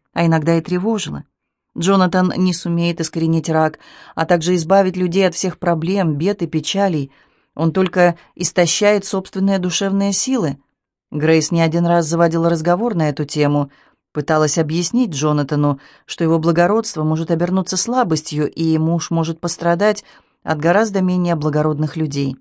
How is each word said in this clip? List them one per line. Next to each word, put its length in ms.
а 120
иногда 320
и 40
тревожило. 600
Джонатан 580
не 180
сумеет 460
искоренить 500
рак, 300
а 100
также 300
избавить 420
людей 300
от 80
всех 240
проблем, 560
бед 260
и 60
печалей. 640
Он 160
только 460
истощает 720
собственные 540
душевные 520
силы. 460
Грейс 400
не 100
один 240
раз 220
заводила 420
разговор 460
на 140
эту 160
тему, 460
пыталась 440
объяснить 540
Джонатану, 680
что 180
его 160
благородство 640
может 280
обернуться 460
слабостью, 720
и 260
муж 340
может 280
пострадать 640
от 160
гораздо 420
менее 340
благородных 600
людей. 460